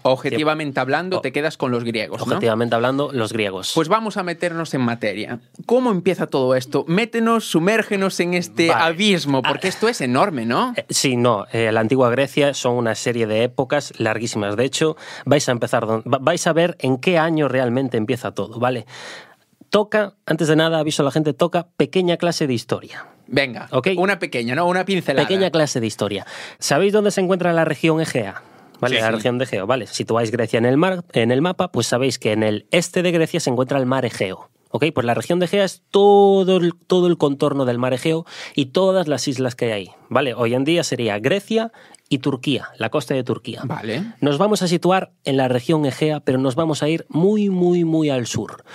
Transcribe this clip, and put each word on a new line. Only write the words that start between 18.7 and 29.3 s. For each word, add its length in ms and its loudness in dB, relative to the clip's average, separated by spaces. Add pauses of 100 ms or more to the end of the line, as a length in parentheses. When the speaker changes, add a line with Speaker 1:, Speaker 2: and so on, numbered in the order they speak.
Speaker 2:
Toca, 440 0 (120)
antes 220 0
de 80 4
nada, 240 2
aviso 220 -2
a 40 2
la 60 0
gente, 220 0
toca 340 0 (100)
pequeña 400 2
clase 280 0
de 80 0
historia. 540 -6 (200)
Speaker 1:
Venga, 440 -2
Speaker 2:
¿Ok? 160 0 (100)
Speaker 1:
una 220 0
pequeña, 360 -4
¿no? 120 2
Una 180 0
pincelada. 420 0
Speaker 2:
Pequeña 220 2
clase 300 0
de 80 -2
historia. 380 -4 (340)
¿Sabéis 340 2
dónde 180 4
se 100 -2
encuentra 320 0
la 120 4
región 340 0
Egea? 440 -4 (360)
¿Vale? 180 0
Speaker 1:
Sí, 40 0
Speaker 2:
La 80 0
Speaker 1:
sí. 60 0
Speaker 2:
región 220 -2